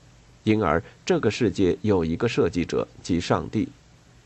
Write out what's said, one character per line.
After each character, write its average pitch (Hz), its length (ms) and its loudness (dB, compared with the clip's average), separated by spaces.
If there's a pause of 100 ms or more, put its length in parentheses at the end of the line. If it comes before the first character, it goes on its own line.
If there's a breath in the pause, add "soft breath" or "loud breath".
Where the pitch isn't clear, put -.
(420)
因 107 180 2
而 82 220 2 (240 loud breath)
这 202 140 2
个 113 100 0
世 101 220 0
界 90 300 0
有 98 220 2
一 82 120 -2
个 120 100 -2
设 117 220 0
计 82 160 -2
者， 60 240 -4 (120)
即 87 200 -2
上 90 280 -2
帝。 107 200 -2 (560 soft breath)